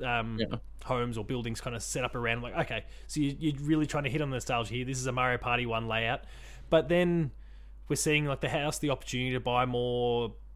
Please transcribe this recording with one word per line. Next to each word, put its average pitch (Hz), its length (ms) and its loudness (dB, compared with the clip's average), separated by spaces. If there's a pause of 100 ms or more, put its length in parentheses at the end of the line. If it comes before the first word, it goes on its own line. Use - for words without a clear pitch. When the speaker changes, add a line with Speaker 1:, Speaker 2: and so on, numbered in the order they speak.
Speaker 1:
um, 117 360 0
Speaker 2:
Yeah. 113 180 -2 (260)
Speaker 1:
homes 120 360 0
or 104 80 -4
buildings 120 340 -4
kind 120 160 -6
of 113 60 -6
set 131 220 -2
up 123 100 -2
around, 120 260 0
like, 107 160 -6
okay, 123 280 -2 (220)
so - 140 -2
you, 143 180 2
you're 147 220 2
really 151 260 4
trying 147 180 0
to 131 60 0
hit 151 120 0
on 143 80 -2
the 131 60 -2
nostalgia 117 360 0
here. 123 140 -2
This 131 120 -2
is 127 80 -2
a 127 60 0
Mario 127 240 2
Party 123 300 0
one 113 220 0
layout. 113 340 0 (480)
But 156 180 6
then 175 420 4 (600)
we're 143 60 0
seeing, 151 280 4
like, 139 160 0
the 143 80 0
house, 147 300 0
the 151 100 0
opportunity 127 440 0
to 127 80 0
buy 123 260 4
more, 120 640 2 (240)